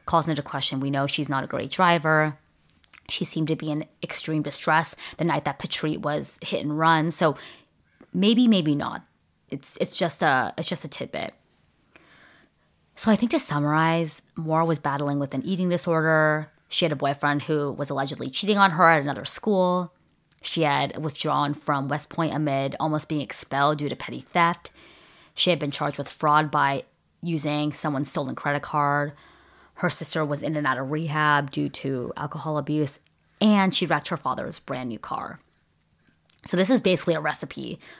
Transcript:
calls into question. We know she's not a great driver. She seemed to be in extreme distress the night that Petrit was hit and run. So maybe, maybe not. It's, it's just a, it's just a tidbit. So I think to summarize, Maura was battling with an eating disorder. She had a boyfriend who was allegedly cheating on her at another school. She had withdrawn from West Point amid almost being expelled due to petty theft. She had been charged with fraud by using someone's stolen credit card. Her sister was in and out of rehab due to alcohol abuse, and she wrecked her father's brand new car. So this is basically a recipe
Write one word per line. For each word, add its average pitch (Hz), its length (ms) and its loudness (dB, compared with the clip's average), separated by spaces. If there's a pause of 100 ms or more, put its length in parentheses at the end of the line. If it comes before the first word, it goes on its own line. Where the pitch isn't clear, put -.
calls 160 200 2
into 151 140 -2
question. 135 400 -4
We 139 100 -2
know 139 160 0
she's 147 220 -2
not 135 160 -2
a - 40 -8
great 135 220 -4
driver. 156 680 4 (720)
She - 160 -4
seemed 156 220 -2
to 156 80 0
be 156 140 -6
in 151 140 -4 (180)
extreme - 380 -4
distress 156 560 0 (220)
the 156 60 0
night 147 200 0
that 139 140 -4
Petrit - 420 -4
was 147 420 -4
hit - 200 -4
and 151 160 -2
run. 160 320 4
So 156 260 2 (800)
maybe, 226 340 4
maybe 160 260 4
not. 143 300 -6 (460)
It's, - 260 -12
it's - 180 -4
just - 280 -2
a, 131 340 2
it's - 100 -6
just - 200 -6
a - 20 -12
tidbit. - 460 -8 (1600)
So - 140 2
I 202 60 6
think 240 160 0
to 320 60 4
summarize, 160 840 0 (120)
Maura 160 300 0
was 165 140 2
battling 143 400 -2
with 139 160 -4
an 131 100 -2
eating 180 240 0
disorder. 156 800 2 (200)
She - 160 2
had 151 60 0
a 139 40 -2
boyfriend 143 460 0
who 147 300 -2
was - 180 -6
allegedly 135 400 -4
cheating 202 260 0
on 196 140 6
her 165 180 6
at 156 140 6
another 135 240 -4
school. 180 640 0 (500)
She - 200 -2
had 143 400 0
withdrawn 147 520 -2
from 139 340 -2
West 143 220 -4
Point 160 240 -2
amid 139 440 -2
almost 151 300 -2
being 151 140 -2
expelled 143 560 0
due 147 100 -4
to 127 80 -6
petty 123 240 -10
theft. 175 500 0 (640)
She - 160 2
had 160 80 2
been 143 120 -4
charged 147 260 -4
with 139 120 -8
fraud 151 420 2
by 139 340 0 (380)
using 151 500 -2
someone's 147 380 -2
stolen 131 240 -4
credit 143 280 -2
card. 143 500 0 (600)
Her 180 140 0
sister 156 360 -2
was 147 180 -4
in 156 120 -2
and 147 120 -2
out 131 120 2
of 135 120 -4
rehab 151 600 2
due 147 200 -2
to 135 460 -4
alcohol 151 420 -6
abuse, 147 400 -2 (420)
and 196 340 4
she 180 120 0
wrecked 151 220 0
her 165 100 -4
father's - 400 -6
brand 127 320 -8
new 107 80 -8
car. - 420 -10 (1040)
So 175 120 0
this 185 100 4
is 247 140 6
basically 175 320 2
a 156 60 -2
recipe 147 600 -6 (200)